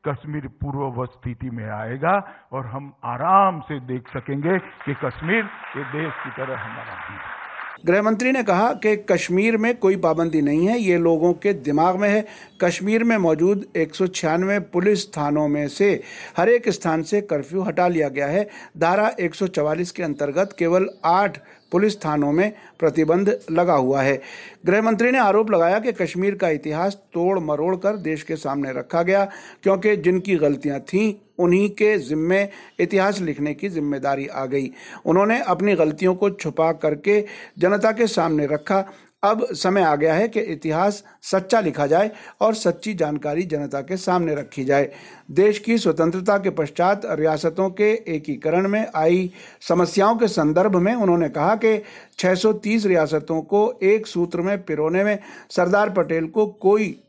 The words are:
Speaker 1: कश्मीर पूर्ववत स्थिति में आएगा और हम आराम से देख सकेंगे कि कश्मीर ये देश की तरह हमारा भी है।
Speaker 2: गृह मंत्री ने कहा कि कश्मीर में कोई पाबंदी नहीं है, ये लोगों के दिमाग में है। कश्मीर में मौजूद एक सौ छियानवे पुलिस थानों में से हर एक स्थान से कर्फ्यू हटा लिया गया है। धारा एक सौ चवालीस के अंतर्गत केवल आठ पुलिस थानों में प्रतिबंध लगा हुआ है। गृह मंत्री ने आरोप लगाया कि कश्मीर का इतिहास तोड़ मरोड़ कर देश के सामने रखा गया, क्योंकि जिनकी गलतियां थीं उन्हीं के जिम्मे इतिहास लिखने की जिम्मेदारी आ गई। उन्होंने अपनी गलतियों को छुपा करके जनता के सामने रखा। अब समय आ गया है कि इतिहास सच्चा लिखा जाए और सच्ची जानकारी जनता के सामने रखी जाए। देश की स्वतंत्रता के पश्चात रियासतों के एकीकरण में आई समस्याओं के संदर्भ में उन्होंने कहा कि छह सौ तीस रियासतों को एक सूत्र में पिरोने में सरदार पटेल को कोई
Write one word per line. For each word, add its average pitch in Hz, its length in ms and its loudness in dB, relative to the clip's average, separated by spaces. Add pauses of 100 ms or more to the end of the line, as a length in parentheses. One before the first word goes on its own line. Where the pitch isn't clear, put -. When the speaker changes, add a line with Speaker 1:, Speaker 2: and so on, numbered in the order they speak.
Speaker 1:
कश्मीर 147 400 -8 (140)
पूर्ववत 131 500 -6
स्थिति 127 400 -10
में 117 160 -10
आएगा 117 460 -4 (400)
और 127 140 -8
हम 139 260 -12 (120)
आराम 170 560 2
से 143 260 -8
देख 127 220 -8
सकेंगे 143 500 -2
कि - 360 -8 (100)
कश्मीर 180 400 -2 (320)
ये 139 160 -8
देश 151 200 -6 (120)
की 131 80 -12
तरह 131 260 -8
हमारा 110 400 -14
भी - 160 -14
है। - 200 -14 (500)
Speaker 2:
गृह 190 180 4
मंत्री 220 300 2
ने 262 100 0
कहा 208 320 2
कि 214 200 0 (140)
कश्मीर 190 480 2
में 226 200 0
कोई 196 220 2
पाबंदी 160 440 0
नहीं 151 240 2
है, 233 120 2
ये 185 200 2
लोगों 165 360 4
के 202 200 0
दिमाग 156 420 2
में 202 120 0
है। 214 160 2 (380)
कश्मीर 196 420 2
में 233 140 4
मौजूद 180 480 2 (100)
एक 156 180 0
सौ 190 140 0
छियानवे 185 500 0 (120)
पुलिस 190 380 0
थानों 147 400 0
में 147 220 -2
से 196 220 2 (440)
हर 175 120 4
एक 233 220 4
स्थान 165 320 0
से 208 200 0
कर्फ्यू 170 400 -4
हटा 180 260 0
लिया 160 220 0
गया 139 180 -2
है। 202 200 0 (300)
धारा 196 320 2 (100)
एक 170 140 -2
सौ 196 140 -2
चवालीस 160 420 -2
के - 120 -8
अंतर्गत 147 560 -2
केवल 175 300 2 (180)
आठ 180 320 2 (340)
पुलिस 208 240 2
थानों 147 360 -2
में 196 200 2 (280)
प्रतिबंध 165 480 2 (220)
लगा 175 240 2
हुआ 135 280 2
है। 135 180 2 (460)
गृह 196 160 2
मंत्री 226 280 2
ने 262 80 2
आरोप 208 320 4
लगाया 175 280 4
कि 233 140 -2
कश्मीर 190 420 -2
का 190 160 0
इतिहास 156 440 -2 (180)
तोड़ 185 280 0
मरोड़ 156 360 -2
कर 196 220 -2
देश 156 240 -6
के 160 140 -8
सामने 139 360 -4
रखा 135 300 -2
गया, 196 220 2 (380)
क्योंकि 196 360 2
जिनकी 180 380 2
गलतियां 143 460 0
थीं 202 320 0 (240)
उन्हीं 180 320 4
के 208 280 2
जिम्मे 156 440 0 (380)
इतिहास 190 400 2
लिखने 151 340 -4
की 190 140 -6
जिम्मेदारी 139 600 -2
आ 135 180 -6
गई। 135 240 -4 (360)
उन्होंने 202 400 4
अपनी 190 280 2
गलतियों 160 400 2
को 202 180 0
छुपा 160 420 -2
करके 160 500 0 (320)
जनता 202 360 2
के 226 160 0
सामने 160 380 0
रखा। 190 380 -2 (380)
अब 220 300 2
समय 190 300 2
आ 156 140 4
गया 151 180 2
है 202 140 2
कि 220 140 -2
इतिहास 170 600 -2 (200)
सच्चा 190 380 0
लिखा 147 260 -2
जाए 165 240 2 (300)
और 220 140 2
सच्ची 214 400 -2
जानकारी 151 500 -2
जनता 143 360 -6
के 165 160 -8
सामने 180 380 0
रखी 139 300 -8
जाए। 139 260 2 (420)
देश 208 260 4
की 226 200 0
स्वतंत्रता 170 600 2
के 190 140 -2
पश्चात 196 580 0
रियासतों 160 600 0
के 208 200 2 (180)
एकीकरण 160 600 -2
में 214 180 -2 (100)
आई 180 340 2 (300)
समस्याओं 185 560 2
के 220 120 2
संदर्भ 175 480 2
में 190 180 2
उन्होंने 175 360 2
कहा 160 260 0
कि 220 220 2 (400)
छह 185 160 2
सौ 214 200 2
तीस 214 320 0
रियासतों 160 580 0
को 208 240 2 (160)
एक 214 220 4
सूत्र 175 360 -4
में 196 220 -2
पिरोने 160 400 0
में 208 140 0 (320)
सरदार 202 400 2
पटेल 165 380 0
को 214 180 0
कोई 208 420 2 (200)